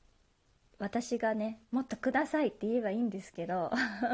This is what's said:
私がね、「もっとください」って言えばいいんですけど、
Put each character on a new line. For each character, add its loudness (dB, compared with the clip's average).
私 -2
が 2
ね、 -4
「も 2
っ -6
と -4
く 2
だ 4
さ 0
い」 4
っ 0
て -4
言 2
え 0
ば -2
い 0
い 2
ん 0
で -6
す -14
け -6
ど、 0